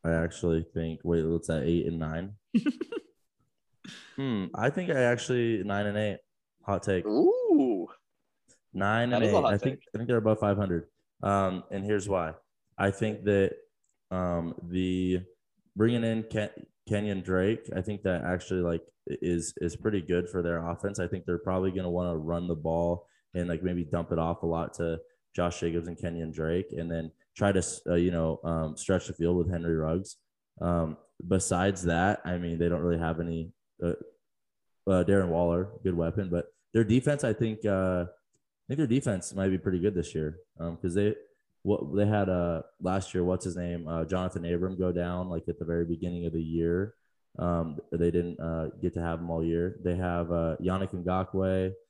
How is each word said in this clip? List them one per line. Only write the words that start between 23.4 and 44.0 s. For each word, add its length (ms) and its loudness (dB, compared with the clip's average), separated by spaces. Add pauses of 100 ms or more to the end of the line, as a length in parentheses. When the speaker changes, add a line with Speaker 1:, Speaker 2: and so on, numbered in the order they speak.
Speaker 1:
like, 140 -2
maybe 220 -2
dump 280 -2
it 60 0
off 240 -2
a 40 -2
lot 280 -2
to 240 -2 (360)
Josh 260 0
Jacobs 280 -2
and 100 -10
Kenyon 340 -6
Drake, 440 -2
and 140 -6
then 200 -6 (240)
try 180 2
to 80 4
s-, 280 -6
uh, 60 4
you 160 6
know, 340 0
um, 320 -2
stretch 300 0
the 80 -8
field 240 2
with 120 2
Henry 260 0
Ruggs. 400 -2 (440)
Um, 360 0 (300)
besides 580 2
that, 400 4
I 120 -2
mean, 220 -2
they 100 4
don't 140 0
really 180 2
have 200 -2
any, 320 -4 (300)
uh, 100 0 (920)
uh, 180 4
Darren 240 4
Waller, 400 2 (160)
good 100 2
weapon, 360 0
but 160 0 (280)
their 100 6
defense, 400 2
I 80 2
think, 320 -2
uh, 420 2
I 600 -20
think 100 -4
their 80 2
defense 480 0
might 140 2
be 100 2
pretty 200 0
good 160 2
this 200 -4
year. 240 -2 (200)
Um, 180 -6
'cause 180 -2
they, 200 2 (480)
what 320 0
they 120 4
had, 220 4
uh, 340 0 (180)
last 340 -2
year, 100 2
what's 200 0
his 120 -4
name? 300 -6
Uh, 180 -2